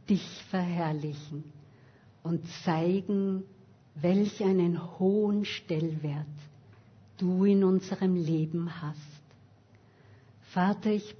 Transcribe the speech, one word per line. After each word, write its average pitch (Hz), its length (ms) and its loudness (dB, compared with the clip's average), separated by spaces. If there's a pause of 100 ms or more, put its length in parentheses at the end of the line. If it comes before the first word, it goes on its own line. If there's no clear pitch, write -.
dich - 400 0
verherrlichen 156 960 -2 (800)
und 165 180 -2 (240)
zeigen, 190 800 0 (580)
welch 202 420 2
einen 175 560 2
hohen 208 460 2
Stellwert 156 800 -4 (920)
du 185 280 2
in 196 180 6
unserem 185 520 2
Leben 165 680 -2
hast. 151 160 -8 (1500)
Vater, 202 400 0
ich 208 280 -4